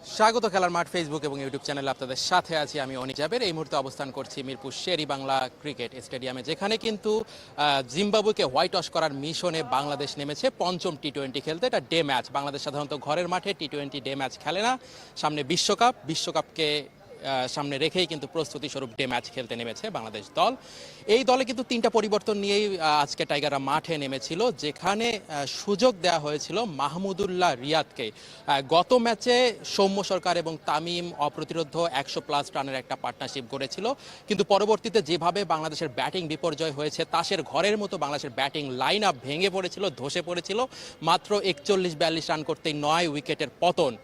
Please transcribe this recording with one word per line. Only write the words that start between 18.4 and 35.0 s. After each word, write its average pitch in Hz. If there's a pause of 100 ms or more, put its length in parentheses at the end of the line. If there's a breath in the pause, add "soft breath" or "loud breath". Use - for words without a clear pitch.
স্বরূপ 131
ডে 135
ম্যাচ 123
খেলতে 123
নেমেছে 117
বাংলাদেশ 110 (100)
দল। 214 (520 loud breath)
এই 240
দলে 254
কিন্তু 247
তিনটা 233
পরিবর্তন 208
নিয়েই, 202
আহ, 151
আজকে 147
টাইগাররা 147
মাঠে 151
নেমেছিল, 143
যেখানে, 196 (100)
আহ, 143
সুযোগ 202
দেয়া 170
হয়েছিল 151
মাহমুদুল্লাহ 180
রিয়াদকে। 131 (360 loud breath)
আহ, 139
গত 175
ম্যাচে 240 (100)
সৌম্য 196
সরকার 180
এবং 160
তামিম 170
অপ্রতিরোধ্য 156
একশো 139
plus 143
রানের 139
একটা 131
পার্টনারশিপ 127
গড়েছিল, 160 (340 loud breath)
কিন্তু 196
পরবর্তীতে 208